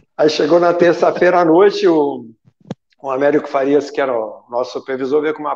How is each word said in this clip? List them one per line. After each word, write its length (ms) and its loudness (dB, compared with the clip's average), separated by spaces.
aí 120 2
chegou 300 2
na 140 2
terça-feira 640 2
à 60 2
noite, 420 4
o, 380 0
o 80 -12
Américo 380 0
Farias, 420 0
que 120 -6
era 160 -2
o 320 -8
nosso 240 -6
supervisor, 480 -4
veio 120 -2
com 80 -12
uma 140 -6